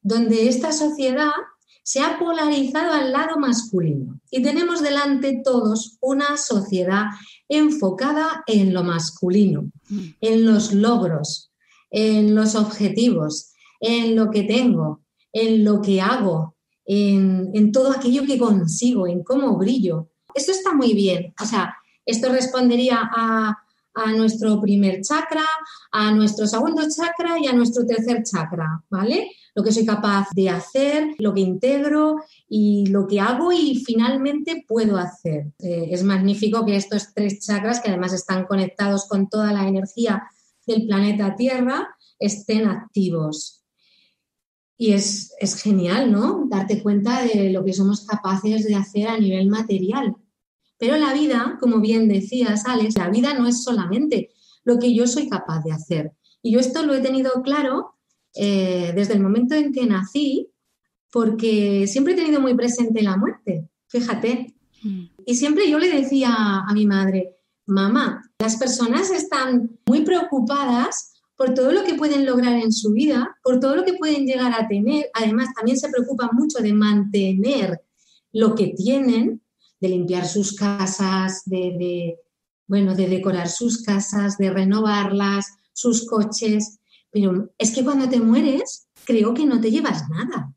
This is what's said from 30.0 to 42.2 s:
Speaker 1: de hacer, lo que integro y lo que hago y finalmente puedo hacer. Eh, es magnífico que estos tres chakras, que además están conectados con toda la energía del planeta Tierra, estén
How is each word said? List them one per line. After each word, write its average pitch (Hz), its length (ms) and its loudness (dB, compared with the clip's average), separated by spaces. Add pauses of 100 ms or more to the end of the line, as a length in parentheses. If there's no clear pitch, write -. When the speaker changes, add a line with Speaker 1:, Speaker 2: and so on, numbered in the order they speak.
Speaker 1:
de 190 140 2
hacer, 285 680 -2
lo 214 160 0
que 196 60 0
integro 277 800 0 (320)
y 208 380 2
lo 196 200 2
que 202 140 0
hago 254 320 0
y 302 220 2 (100)
finalmente 269 840 -2
puedo 220 300 0
hacer. 156 640 -6
Eh, 170 320 -6
es 180 120 -2
magnífico 202 600 0
que 202 100 0
estos 202 400 -4
tres 202 240 -4
chakras, 214 400 -4
que - 80 -6
además 180 240 -2
están 185 360 -4
conectados 196 600 -2
con 196 220 0
toda 214 240 0
la 196 120 0
energía 208 580 -2 (440)
del 226 200 0
planeta 202 500 0
Tierra, 254 500 -2 (320)
estén 214 480 -2